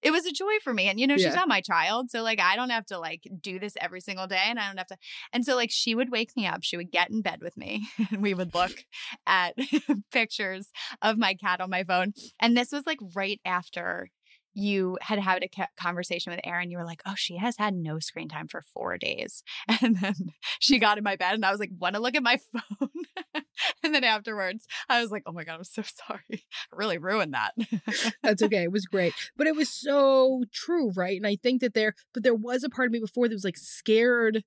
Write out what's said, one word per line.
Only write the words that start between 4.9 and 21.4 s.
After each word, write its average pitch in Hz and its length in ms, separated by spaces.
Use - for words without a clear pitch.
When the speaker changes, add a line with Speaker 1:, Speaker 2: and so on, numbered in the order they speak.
Speaker 1:
And 240 120
so, 254 100
like, 233 160
she - 240
would 247 160
wake 233 260
me 208 100
up. 175 160
She - 140
would 175 140
get 175 200
in 220 100
bed 170 220
with 175 140
me. 214 300
<laughs> 214 120
And 202 120
we 202 120
would 180 200
look 180 300
Speaker 2:
<laughs> - 240
Speaker 1:
at 180 300
<laughs> 269 540
pictures 196 600
of 214 160
my 196 180
cat 180 260
on 185 100
my 185 140
phone. 185 280
And 233 180
this 247 160
was, 285 140
like, 311 120
right 196 300
after 180 640
you 196 460
had 214 180
had 185 240
a 185 60
ca-, - 180
conversation 175 520
with 175 120
Erin. 175 280
You 175 60
were 170 80
like, 165 220
"Oh, 196 80
she 175 220
has 233 200
had 208 180
no 160 240
screen 160 300
time 151 180
for - 160
four - 360
days." - 440
<laughs> 220 140
And 226 160
then 190 180
she 262 200
got 208 200
in 214 60
my 196 120
bed 185 180
and 220 100